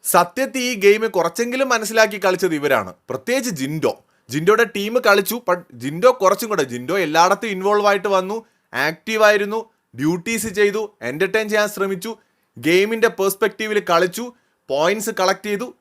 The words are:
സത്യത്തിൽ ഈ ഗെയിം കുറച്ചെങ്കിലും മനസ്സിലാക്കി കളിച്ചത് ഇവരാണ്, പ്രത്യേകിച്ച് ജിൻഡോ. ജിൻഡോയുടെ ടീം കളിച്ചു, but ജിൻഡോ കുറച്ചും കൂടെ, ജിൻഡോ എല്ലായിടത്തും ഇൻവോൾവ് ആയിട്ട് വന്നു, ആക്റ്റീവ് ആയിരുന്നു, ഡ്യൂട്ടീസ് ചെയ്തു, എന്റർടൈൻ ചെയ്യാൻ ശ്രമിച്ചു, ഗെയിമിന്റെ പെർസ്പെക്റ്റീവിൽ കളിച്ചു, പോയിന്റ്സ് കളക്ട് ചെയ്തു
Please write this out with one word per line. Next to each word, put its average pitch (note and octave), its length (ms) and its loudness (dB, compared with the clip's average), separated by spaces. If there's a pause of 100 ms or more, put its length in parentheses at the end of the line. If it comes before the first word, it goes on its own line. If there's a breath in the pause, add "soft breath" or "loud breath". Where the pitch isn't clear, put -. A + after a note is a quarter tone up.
സത്യത്തിൽ B3+ 560 2
ഈ B3 140 -2
ഗെയിം G#3 340 4
കുറച്ചെങ്കിലും A#3+ 600 -2
മനസ്സിലാക്കി A3 500 2
കളിച്ചത് F#3 360 0
ഇവരാണ്, C3 400 0 (160)
പ്രത്യേകിച്ച് A#3+ 400 -2
ജിൻഡോ. C#3 540 -4 (260)
ജിൻഡോയുടെ F#3 340 2
ടീം A3 420 -4
കളിച്ചു, G#3+ 440 2
but F3+ 100 0 (140)
ജിൻഡോ D3 380 2
കുറച്ചും G3 360 0
കൂടെ, G3 140 -2
ജിൻഡോ B2+ 360 -4
എല്ലായിടത്തും F3+ 500 2
ഇൻവോൾവ് G3+ 380 0
ആയിട്ട് G3+ 220 2
വന്നു, G3 380 -2 (260)
ആക്റ്റീവ് E3 520 -2
ആയിരുന്നു, G#3 460 0 (260)
ഡ്യൂട്ടീസ് F3+ 520 -4
ചെയ്തു, G#3 540 -2
എന്റർടൈൻ F#3 460 -2
ചെയ്യാൻ G#3 200 0
ശ്രമിച്ചു, G3 480 -6 (420)
ഗെയിമിന്റെ G3+ 500 2
പെർസ്പെക്റ്റീവിൽ G#3 840 -2
കളിച്ചു, F3+ 420 0 (360)
പോയിന്റ്സ് G3 420 -2 (100)
കളക്ട് F#3+ 260 0
ചെയ്തു G#3 340 -6